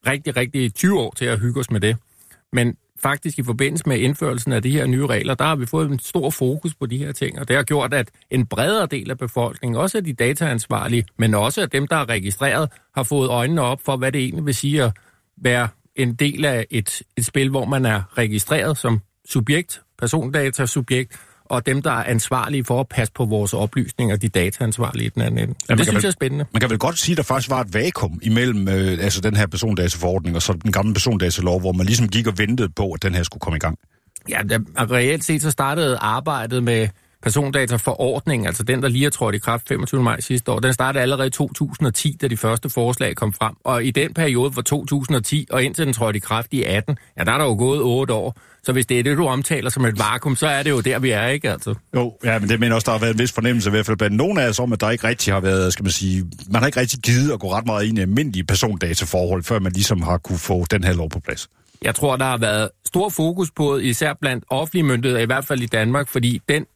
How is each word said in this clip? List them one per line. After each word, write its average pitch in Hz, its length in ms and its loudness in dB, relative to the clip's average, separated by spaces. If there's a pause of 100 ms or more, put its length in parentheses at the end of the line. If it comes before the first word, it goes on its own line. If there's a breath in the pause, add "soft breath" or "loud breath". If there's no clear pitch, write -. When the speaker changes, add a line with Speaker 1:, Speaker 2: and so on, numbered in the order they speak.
Speaker 1:
rigtig, 131 300 -2
rigtig 123 360 -2
tyve 190 260 2
år 113 180 -2
til 127 80 -2
at 117 140 0
hygge 120 200 0
os 123 120 -4
med 107 100 0
det. 110 160 2 (560 soft breath)
Men 120 200 2 (280)
faktisk 143 380 -2
i 135 40 -2
forbindelse 135 440 -2
med 127 120 2
indførelsen 139 520 0
af 113 100 2
de 127 100 0
her 139 140 2
nye 131 220 2
regler, 123 260 0
der 131 120 0
har 160 100 2
vi 127 100 -4
fået 156 260 0
en 127 80 -2
stor 143 300 -2
fokus 151 460 -2
på 135 100 -6
de 123 120 -4
her 143 140 -6
ting, - 280 -6
og 131 80 -8
det 123 80 2
har 139 80 2
gjort, 131 300 0
at 131 160 0 (200 soft breath)
en 127 160 0
bredere 165 460 0
del 139 200 -6
af 131 60 -6
befolkningen, 120 600 -4
også 185 200 -2
af 202 60 -2
de 156 100 -4
dataansvarlige, 117 920 0 (120)
men 113 160 4
også 117 280 2
af 156 80 -2
dem, 139 180 0
der 165 80 0
er 135 140 0
registreret, 117 600 0 (260 loud breath)
har 131 80 -2
fået 131 260 0
øjnene 127 320 2
op 127 240 0
for, 135 120 0
hvad 131 140 0
det 139 100 0
egentlig 156 240 -4
vil 135 100 0
sige 143 280 2
at 113 80 4 (500 soft breath)
være 123 260 2 (280)
en 123 180 0
del 143 320 0
af 123 240 0
et, - 320 -4 (160)
et 117 80 0
spil, 135 240 0
hvor 135 160 0
man 131 200 2
er 107 160 2 (160)
registreret 120 600 0
som 117 240 0 (280)
subjekt, 143 520 0 (180)
persondatasubjekt, 131 1200 -2 (260 loud breath)
og 123 200 -2
dem, 139 160 0
der 151 100 0
er 117 120 0
ansvarlige 123 600 0
for 123 160 0
at 131 80 -2
passe - 260 -2
på 123 120 -2
vores 104 280 0
oplysninger, 110 600 0
de 104 140 0
dataansvarlige 101 760 -2
i 110 40 -2
den - 120 -4
anden 113 160 0
ende. - 180 -2 (140)
Speaker 2:
Ja, 120 40 4
man 110 40 4
Speaker 1:
Det - 80 4
Speaker 2:
kan - 0 -
Speaker 1:
synes 208 100 0
Speaker 2:
vel, 208 60 2
Speaker 1:
jeg 208 60 0
er 185 40 2
spendende. 143 420 -2
Speaker 2:
man 113 60 0
kan 123 100 2
vel 110 100 0
godt 165 180 0
sige, 170 160 0
at 160 40 2
der - 60 0
faktisk - 260 0
var 127 120 0
et 98 120 -6
vakuum 104 500 -2
imellem, 110 440 2
øh, 95 340 2
altså 95 200 0
den 104 140 0
her 101 100 4
persondataforordning 87 920 0
og 82 60 0
så 92 120 0
den 92 180 0
gamle 101 220 2
persondataforordning, 90 680 0
hvor 92 100 0
man 90 140 2
ligesom 110 240 4
gik 113 180 0
og 98 100 -2
ventede 107 320 0
på, 98 220 -2
at 80 120 -8
den 92 120 0
her 90 80 0
skulle - 180 -8
komme 80 160 -2
i - 20 -2
gang. 80 180 -2 (520)
Speaker 1:
Ja, - 200 -2
der, 113 100 2 (320)
reelt 127 320 2
set 151 180 0
så 151 100 0
startede 139 460 0
arbejdet 123 680 -2
med 113 240 2 (360 soft breath)
persondataforordningen, 127 1200 0
altså 98 160 -4
den, 123 180 0
der 135 60 0
lige 131 180 2
er 147 40 2
trådt 107 260 0
i - 20 -2
kraft 117 300 -2
femogtyvende 131 360 0
maj 113 180 0
sidste 123 300 -2
år, 110 80 0
den 127 140 2
startede 131 280 0
allerede 135 260 0
i - 20 0
to 139 240 -2
tusind 139 340 -2
og 107 60 2
ti, 151 280 -2
da 139 60 0
de 113 100 0
første 113 320 -2
forslag 120 460 0
kom 104 180 -2
frem. - 300 -2
Og 123 220 0
i 131 60 0
den 143 220 0
periode 135 380 2
fra 127 100 -4
to 151 240 -2
tusind 143 320 0
og 113 60 0
ti 147 260 -2
og 127 140 2
indtil 156 220 0
den 131 80 0
trådte 110 240 0
i - 20 0
kraft 113 340 -4
i 131 100 0
atten, 110 340 0 (200 loud breath)
ja, 82 60 -2
der 110 80 2
er 127 60 2
der 151 80 2
jo 120 80 2
gået 127 280 2
otte 123 320 2
år. 110 260 -4 (240 loud breath)
Så - 80 -2
hvis 127 140 2
det 123 140 2
er 120 40 2
det, 143 140 2
du 165 100 2
omtaler 131 420 0
som 127 160 0
et 107 140 0
vakuum, 120 360 0
så 156 120 0
er 143 160 0
det 151 60 2
jo 131 120 2
der, 127 180 0
vi 127 120 2
er, 107 160 2
ikke 139 240 0
altså? 104 240 -4 (200)
Speaker 2:
Jo, 123 280 0
ja, 113 160 2
men 104 100 0
det 113 100 4
mener 117 160 4
også, 113 100 0
der 120 60 2
har 110 80 2
været 113 140 2
en 107 60 0
vis 123 120 2
fornemmelse, 113 380 0
i - 20 2
hvert 107 140 2
fald 110 120 0
blandt 104 200 2
nogle 165 260 2
af 120 60 2
os, 107 100 -2
om, 123 140 0
at 101 80 -2
der 110 80 0
ikke 113 180 -2
rigtig 104 260 0
har 98 60 2
været, 92 340 2
skal - 100 -4
man 95 80 2
sige, 92 340 0 (260)
man 110 100 4
har 131 40 4
ikke - 140 0
rigtig 123 200 -2
gidet 123 340 4
at 104 60 -4
gå 92 140 -4
ret 113 120 -2
meget 107 200 0
ind 110 120 0
i 98 40 2
almindelige 98 420 0
persondataforhold, 90 1000 0
før 113 160 0
man 92 120 0
ligesom 95 300 2
har 87 160 0
kunne 87 220 -4
få 87 320 0
den 101 120 2
her 92 100 2
lov 82 160 -2
på - 100 -6
plads. - 280 -8 (340 soft breath)
Speaker 1:
Jeg 113 140 -2
tror, 139 200 2
der 131 100 0
har 127 120 0
været 107 320 0 (160)
stor 196 240 0
fokus 170 420 0
på, 143 260 0
især 131 360 0
blandt 131 360 -2
offentlige 160 340 0
myndigheder, 123 380 2
i 117 40 2
hvert 135 200 0
fald 135 160 -2
i 120 40 -2
Danmark, 117 440 0
fordi 120 400 0
den 147 160 2 (100)